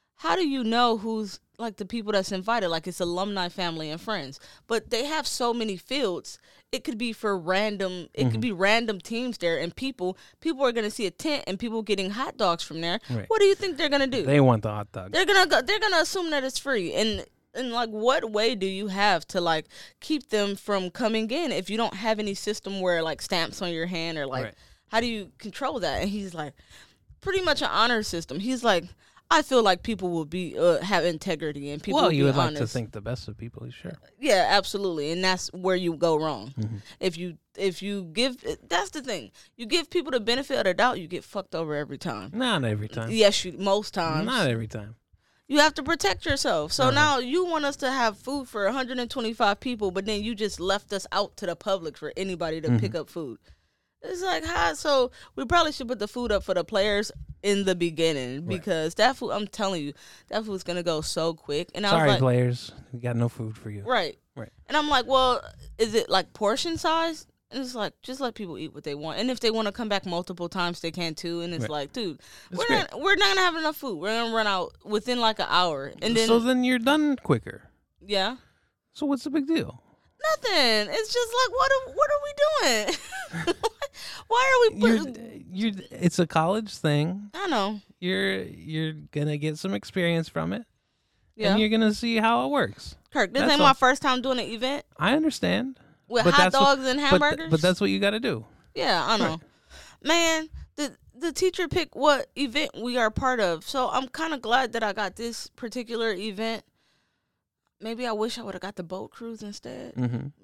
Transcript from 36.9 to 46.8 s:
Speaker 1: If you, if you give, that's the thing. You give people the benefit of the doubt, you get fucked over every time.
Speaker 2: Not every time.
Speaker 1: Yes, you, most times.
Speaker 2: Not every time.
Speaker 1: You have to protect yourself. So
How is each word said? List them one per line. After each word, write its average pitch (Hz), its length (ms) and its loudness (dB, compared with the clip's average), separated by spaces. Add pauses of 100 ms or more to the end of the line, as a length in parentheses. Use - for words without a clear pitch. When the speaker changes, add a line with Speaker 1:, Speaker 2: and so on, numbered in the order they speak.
Speaker 1:
If 175 180 -2
you, 170 220 -10 (180)
if 185 260 -2
you 202 300 -6
give, 247 320 -2 (240)
that's 370 220 -2
the 311 100 -10
thing. 190 300 -8 (260)
You 233 100 -12
give 320 240 0
people 320 200 -2
the 254 100 0
benefit 247 380 -2
of 220 60 0
the 185 100 2
doubt, 247 260 2
you 160 60 -10
get 175 160 -8
fucked - 320 -10
over 160 220 -4
every 139 220 -6
time. 110 360 -8
Speaker 2:
Not 220 300 0
every 107 240 -2
time. 113 240 -6
Speaker 1:
Yes, 208 320 4
you, 180 140 -8
most 196 360 -2
times. 165 320 -2
Speaker 2:
Not 233 220 0
every 113 180 -2
time. 107 300 -12 (500)
Speaker 1:
You 285 120 2
have 294 160 6
to 311 80 -8
protect 330 420 0
yourself. 214 480 0
So 262 120 2